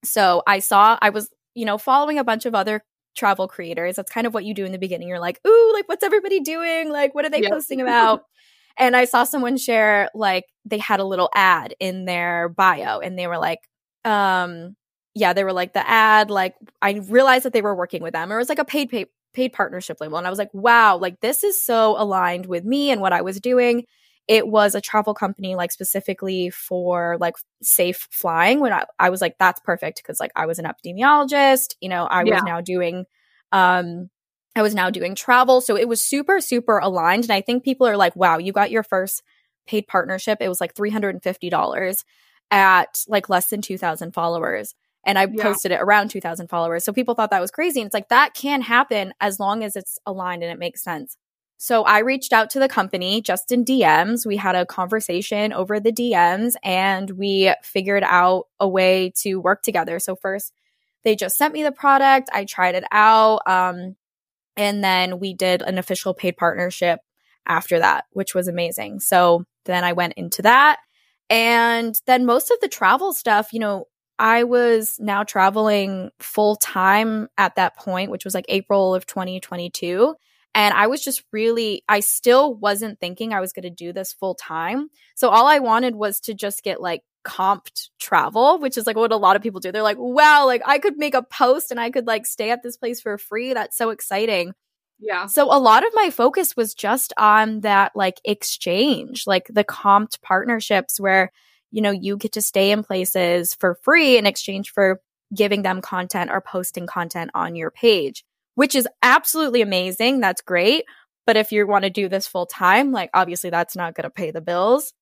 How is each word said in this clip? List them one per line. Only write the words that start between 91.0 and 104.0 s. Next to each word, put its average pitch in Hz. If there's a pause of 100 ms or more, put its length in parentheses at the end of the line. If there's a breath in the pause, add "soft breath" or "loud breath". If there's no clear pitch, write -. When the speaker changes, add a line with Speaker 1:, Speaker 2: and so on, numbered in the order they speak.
Speaker 1:
a 254
post 262
and 240
I 233
could, 254
like, 226
stay 220
at 240
this 240
place 240
for 208
free. 240
That's 220
so 226
exciting." 196 (460)
Speaker 2:
Yeah. 202
Speaker 1:
So 285
a 269
lot 247
of 453
my 415
focus 277
was 220
just -
on 214
that, 196
like, 190
exchange, 208
like, 185
the 208
comped 202
partnerships 208
where, 190 (400)
you 214
know, 202
you 196
get 214
to 214
stay 196
in 208
places 180
for 180
free 285